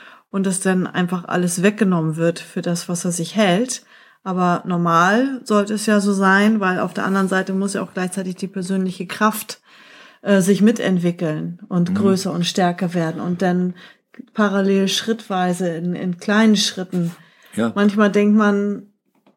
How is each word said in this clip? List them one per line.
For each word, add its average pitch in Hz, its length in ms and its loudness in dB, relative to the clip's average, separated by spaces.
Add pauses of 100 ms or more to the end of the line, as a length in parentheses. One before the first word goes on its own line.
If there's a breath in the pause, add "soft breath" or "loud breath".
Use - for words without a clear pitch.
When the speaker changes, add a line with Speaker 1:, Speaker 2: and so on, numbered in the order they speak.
(300 loud breath)
Speaker 1:
und 196 160 -2
dass 190 160 -2
dann 185 260 0
einfach 175 400 -4
alles 180 360 -2
weggenommen 185 520 2
wird 170 240 0
für - 220 -10
das, 175 260 -4
was 175 160 -4
er 180 80 -2
sich 170 240 -6
hält. 208 480 0 (400 soft breath)
Aber 180 420 0
normal 180 760 2
sollte 208 300 0
es 208 120 -4
ja 208 140 4
so 202 140 2
sein, 196 480 4
weil 185 180 0
auf 175 140 -4
der - 120 -6
anderen 190 220 0
Seite 185 260 -2
muss 196 200 -2
ja 196 80 -4
auch 180 120 -10
gleichzeitig 185 420 -6
die 190 120 -8
persönliche 185 580 -4
Kraft, - 540 -4 (640 loud breath)
äh, 196 200 4
sich 180 200 2
mitentwickeln 175 1080 0
und 175 220 0
Speaker 2:
Mhm. 190 40 -2
Speaker 1:
größer 190 380 0
und 175 120 -2
stärker 175 480 -2
werden 165 280 -2
und 175 200 -4
dann 180 340 0 (580 loud breath)
parallel 196 560 2
schrittweise 185 800 -2
in, 170 260 -4
in 180 220 -4
kleinen 214 400 4
Schritten. 180 540 -4 (440 soft breath)
Speaker 2:
Ja. 226 180 0
Speaker 1:
Manchmal 202 380 2
denkt 208 260 4
man 202 500 0 (500)